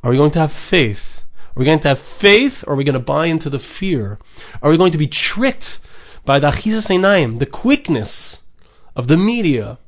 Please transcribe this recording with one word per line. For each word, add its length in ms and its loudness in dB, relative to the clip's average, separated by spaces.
Are 60 2
we 60 4
going 160 4
to 60 0
have 140 0
faith? 680 -2
Are 40 -4
we 40 2
going 160 4
to 80 0
have 100 2
faith, 680 2
or 80 -2
are 20 0
we 80 -2
going 80 2
to 80 0
buy 260 0
into 240 -2
the 80 -4
fear? 640 -4
Are 80 4
we 60 6
going 160 4
to 60 -2
be 100 0
tricked 720 -4
by 140 2
the 120 2
achizas 400 -2
einayim, 480 2
the 80 0
quickness 1000 -2
of 140 -4
the 80 6
media 720 0